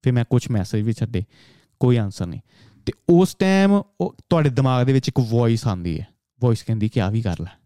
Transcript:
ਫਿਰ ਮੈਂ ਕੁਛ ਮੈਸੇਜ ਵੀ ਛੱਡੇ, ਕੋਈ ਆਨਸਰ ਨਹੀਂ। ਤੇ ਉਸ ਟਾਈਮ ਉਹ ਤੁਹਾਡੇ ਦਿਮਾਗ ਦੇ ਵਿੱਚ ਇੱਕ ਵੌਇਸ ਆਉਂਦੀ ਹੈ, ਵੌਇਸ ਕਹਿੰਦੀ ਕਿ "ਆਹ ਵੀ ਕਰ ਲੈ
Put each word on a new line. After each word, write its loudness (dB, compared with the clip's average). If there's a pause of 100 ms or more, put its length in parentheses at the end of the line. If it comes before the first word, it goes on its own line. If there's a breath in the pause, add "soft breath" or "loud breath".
ਫਿਰ 2
ਮੈਂ 2
ਕੁਛ 0
ਮੈਸੇਜ -2
ਵੀ -2
ਛੱਡੇ, -4 (560 soft breath)
ਕੋਈ 4
ਆਨਸਰ -6
ਨਹੀਂ। -12 (440 soft breath)
ਤੇ -4 (160)
ਉਸ 4
ਟਾਈਮ 2 (180)
ਉਹ -4 (140)
ਤੁਹਾਡੇ 2
ਦਿਮਾਗ 0
ਦੇ 2
ਵਿੱਚ 0
ਇੱਕ -2
ਵੌਇਸ 0
ਆਉਂਦੀ -4
ਹੈ, -12 (340)
ਵੌਇਸ 0
ਕਹਿੰਦੀ -2
ਕਿ -2
"ਆਹ 0
ਵੀ -2
ਕਰ -4
ਲੈ -12